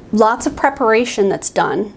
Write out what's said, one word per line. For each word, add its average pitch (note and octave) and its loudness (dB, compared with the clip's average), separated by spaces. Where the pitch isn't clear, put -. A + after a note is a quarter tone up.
lots A3+ 2
of - -4
preparation A3 0
that's E3 -2
done. F3 -2